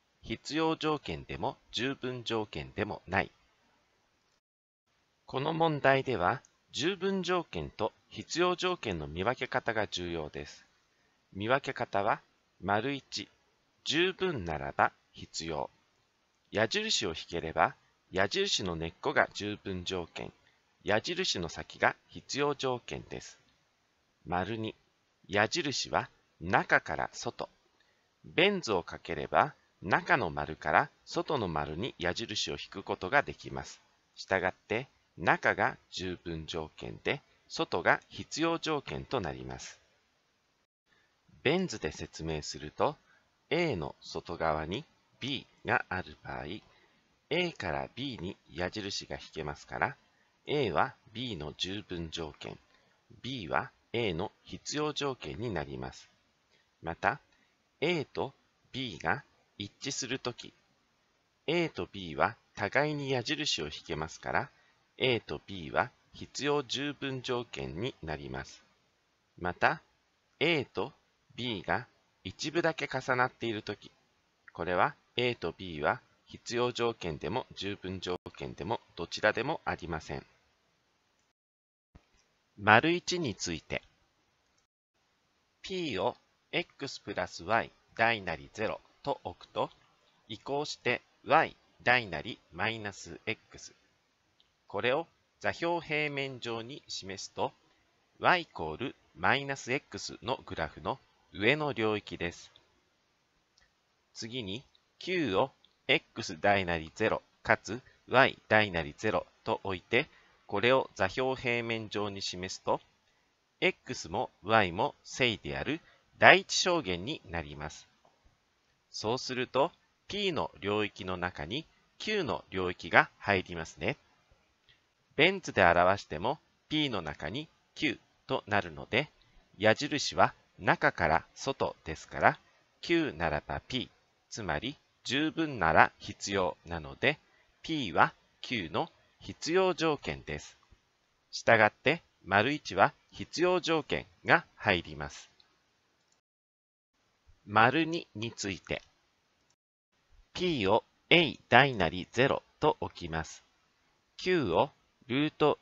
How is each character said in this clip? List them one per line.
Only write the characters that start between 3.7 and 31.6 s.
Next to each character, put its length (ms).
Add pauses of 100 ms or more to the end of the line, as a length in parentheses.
こ 140
の 140
問 260
題 240
で 140
は、 240 (300)
十 240
分 280
条 200
件 260
と 240 (160)
必 300
要 160
条 220
件 220
の 80
見 160
分 160
け 80
方 260
が 140
重 240
要 180
で 160
す。 200 (680)
見 140
分 160
け 100
方 300
は、 180 (400)
丸 320
一、 360 (540)
十 300
分 320
な 120
ら 180
ば 160 (200)
必 340
要。 240 (800)
矢 160
印 380
を 40
引 180
け 120
れ 140
ば、 220 (360)
矢 160
印 360
の 120
根 140
っ 100
こ 140
が 200
十 240
分 280
条 220
件、 260 (500)
矢 180
印 380
の 100
先 300
が 160 (120)
必 320
要 160
条 240
件 300
で 120
す。 160 (880)
丸 320
二、 180 (520)
矢 200
印 420
は 200 (300)
中 420
か 140
ら 180
外。 360 (760)
ベ 260
ン 120
図 100
を 120
か 160
け 160
れ 120
ば、 260 (280)
中 360
の 120
丸 260
か 160
ら 180 (160)
外 320
の 100
丸 280